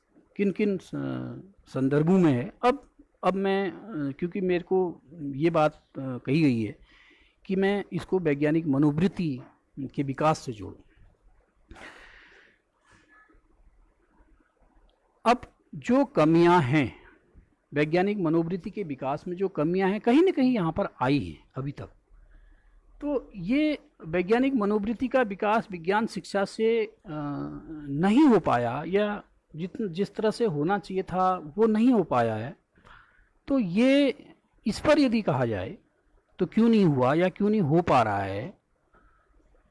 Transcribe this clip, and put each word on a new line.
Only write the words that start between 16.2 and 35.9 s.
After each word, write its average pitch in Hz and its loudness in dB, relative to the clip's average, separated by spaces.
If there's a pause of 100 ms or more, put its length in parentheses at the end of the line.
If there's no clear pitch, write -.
हैं, 131 0 (760)
वैज्ञानिक 175 0
मनोवृत्ति 165 -2
के 208 -8
विकास 143 -6
में 180 -8
जो 196 -2
कमियां 185 0
हैं, 208 -4
कहीं 269 4
ना 381 4
कहीं 254 2
यहाँ 175 0
पर 196 -2 (140)
आई 135 2
हैं 85 -10
अभी 135 -6
तक। - -16 (1120)
तो 285 -4
ये 269 0 (260)
वैज्ञानिक 202 0
मनोवृत्ति 214 0
का 254 2
विकास 208 -2
विज्ञान 185 -2
शिक्षा 196 -4
से, 220 0
अ, - -16 (840)
नहीं 190 2
हो 233 6
पाया 123 0
या 202 -2 (320)
जित-, 185 -8
जिस 180 -6
तरह 214 0
से 233 -2
होना 175 -2
चाहिए 190 -6
था, 185 -2
वो 170 0
नहीं 220 4
हो 202 4
पाया 117 0
है। 117 -8 (880)
तो 277 0
ये, 254 2 (580)
इस 202 -4
पर 302 4
यदि 233 2
कहा 135 0
जाए 110 -6 (600)